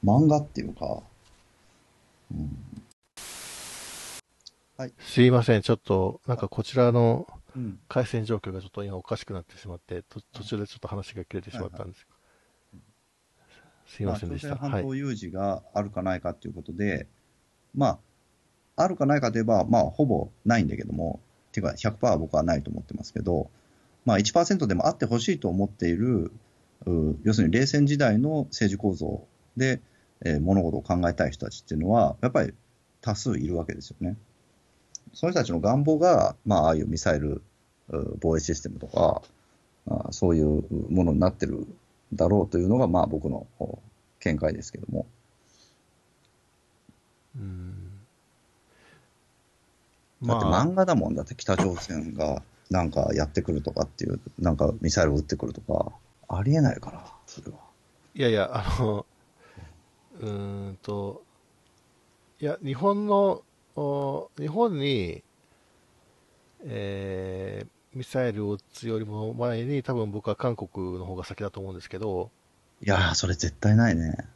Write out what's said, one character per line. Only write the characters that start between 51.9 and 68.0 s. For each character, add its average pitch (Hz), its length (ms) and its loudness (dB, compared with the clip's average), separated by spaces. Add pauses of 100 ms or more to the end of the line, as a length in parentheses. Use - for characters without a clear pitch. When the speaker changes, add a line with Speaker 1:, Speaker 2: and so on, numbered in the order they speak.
Speaker 1:
が 76 300 -2 (280)
な 92 120 4
ん 78 80 0
か 71 240 2
や 73 120 2
っ - 20 -6
て 90 120 0
く 87 120 -2
る 71 100 0
と 73 80 -2
か - 140 0
っ - 20 -6
て - 180 -8
い - 60 -4
う、 - 100 -4 (180)
な 85 120 2
ん 76 60 2
か 73 240 2
ミ 82 100 0
サ 92 120 2
イ 80 40 6
ル 73 60 4
を 71 40 2
撃 78 40 2
っ - 20 -2
て - 140 -2
く 73 100 -6
る 55 60 -6
と - 80 -12
か、 - 320 -2 (360)
あ 95 140 -2
り 131 120 4
え 160 60 4
な 135 160 4
い - 40 -12
か - 100 -14
ら、 - 160 -18 (200)
そ - 160 -18
れ - 100 -14
は。 - 60 -20 (560)
Speaker 2:
い 139 80 -2
や 123 60 4
い 113 40 4
や、 104 200 2
あ 117 300 -2
の、 104 240 -2 (1120)
う 113 40 -12
ー 101 480 -8
ん 95 100 -16
と、 101 400 -6 (1160)
い 151 40 -8
や、 151 200 -2
日 135 100 -4
本 202 320 2
の、 202 360 4 (340)
お-、 143 600 -4
日 147 120 -6
本 185 320 0
に、 113 420 -2 (1400)
え 98 1000 -8 (300)
ー、 - 20 -10
ミ 123 60 -10